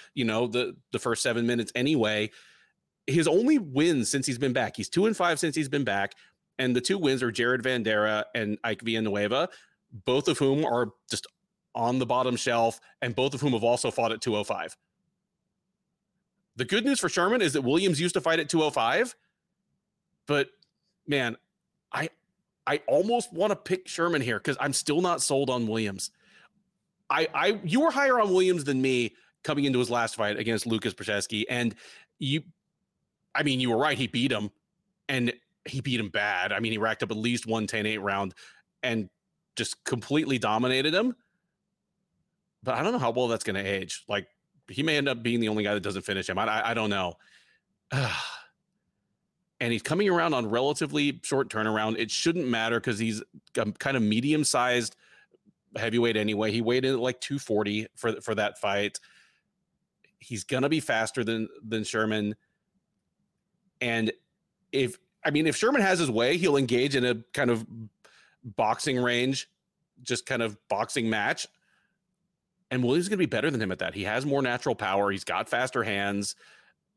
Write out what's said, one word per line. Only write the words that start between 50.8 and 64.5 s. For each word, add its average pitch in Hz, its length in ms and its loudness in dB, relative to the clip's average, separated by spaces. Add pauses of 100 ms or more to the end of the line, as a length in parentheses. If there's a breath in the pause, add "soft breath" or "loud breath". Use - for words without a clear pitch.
short 135 260 0
turnaround. 110 480 0
It 113 140 -4
shouldn't 170 380 0
matter 113 320 0
'cause 107 180 -2
he's 113 240 -2 (340)
a 104 140 0
kind 135 240 -2
of 120 80 2
medium-sized 123 920 2 (840 soft breath)
heavyweight 113 400 2
anyway. 107 340 0
He 113 80 0
weighed 123 240 2
in 131 120 2
at, 120 40 0
like, 127 220 -4
two 143 180 -6
forty 107 560 -2
for, 113 240 -2
for 110 160 -4
that 104 240 -2
fight. 101 400 -2 (1200 soft breath)
He's 110 240 -10
gonna 127 240 0
be 151 140 2
faster 113 420 0
than, 110 240 -2 (180)
than 110 200 -4
Sherman. 107 500 0 (1400)
And 113 320 -2 (640)